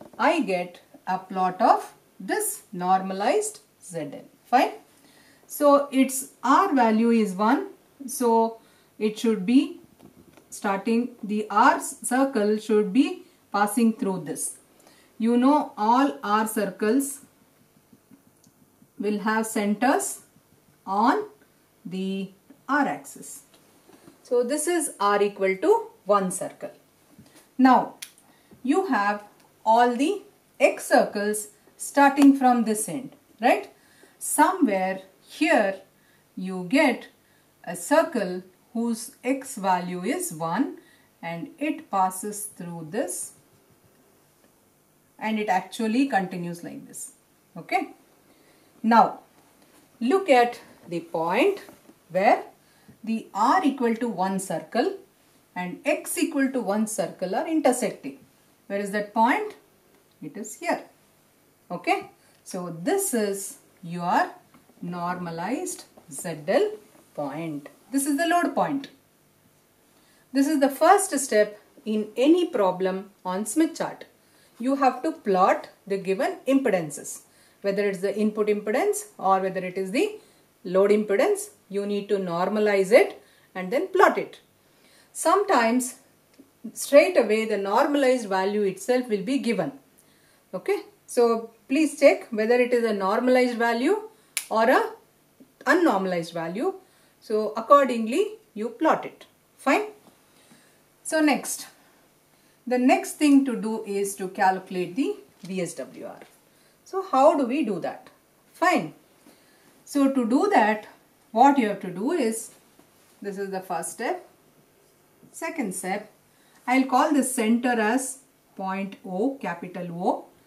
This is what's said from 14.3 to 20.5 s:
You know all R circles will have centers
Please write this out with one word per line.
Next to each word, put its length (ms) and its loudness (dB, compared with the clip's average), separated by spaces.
You 180 2
know 400 4
all 460 2
R 240 0
circles 760 -2
will 220 -4
have 260 -2
centers 760 -2